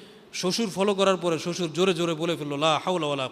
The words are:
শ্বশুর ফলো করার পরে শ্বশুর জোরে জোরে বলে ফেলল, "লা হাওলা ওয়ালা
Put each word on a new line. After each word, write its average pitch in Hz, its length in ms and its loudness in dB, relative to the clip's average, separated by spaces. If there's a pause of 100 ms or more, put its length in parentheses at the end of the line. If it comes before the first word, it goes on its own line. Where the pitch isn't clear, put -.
(340)
শ্বশুর 185 360 -2
ফলো 196 240 2
করার 190 220 4
পরে 170 220 0
শ্বশুর 170 340 -4
জোরে 180 220 2
জোরে 170 200 -2
বলে 160 220 -2
ফেলল, 143 220 -6
"লা 151 260 4
হাওলা 180 220 0
ওয়ালা 139 260 -2